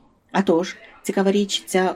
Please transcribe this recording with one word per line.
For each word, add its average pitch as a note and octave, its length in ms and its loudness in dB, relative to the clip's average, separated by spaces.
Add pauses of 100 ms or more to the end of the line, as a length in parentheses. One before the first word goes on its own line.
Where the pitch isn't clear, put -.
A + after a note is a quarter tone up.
(320)
«А F#3 100 0
тож, F3+ 360 0 (260)
цікава G3 280 0
річ G3+ 340 -2
ця F#3 300 0